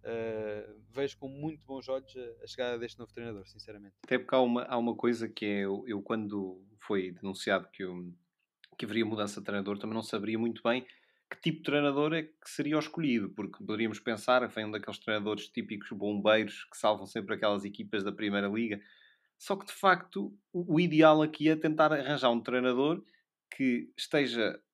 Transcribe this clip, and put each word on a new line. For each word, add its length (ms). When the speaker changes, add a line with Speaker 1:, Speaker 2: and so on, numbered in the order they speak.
Speaker 1:
Eh, 640
vejo 280
com 100
muito 380
bons 220
olhos 280
a, 280
a 20
chegada 320
deste 200
novo 140
treinador, 340
sinceramente. 480
Speaker 2:
Até 140
porque 160
há 60
uma, 240
há 140
uma 160
coisa 340
que 160
é, 160
eu, 260
eu 160
quando 600
foi 320
denunciado 600
que, 100
eu, 300
que 60
haveria 200
mudança 360
de 60
treinador, 320
também 160
não 80
saberia 360
muito 240
bem 220
que 120
tipo 160
de 80
treinador 500
é 80
que 80
seria 320
o 20
escolhido, 520
porque 280
poderíamos 400
pensar 500
que 60
vem 120
um 40
daqueles 300
treinadores 480
típicos 420
bombeiros 800
que 80
salvam 260
sempre 300
aquelas 300
equipas 400
da 80
Primeira 340
Liga. 340
Só 200
que, 100
de 60
facto, 600
o, 240
o 40
ideal 400
aqui 280
é 80
tentar 360
arranjar 380
um 100
treinador 640
que 480
esteja 580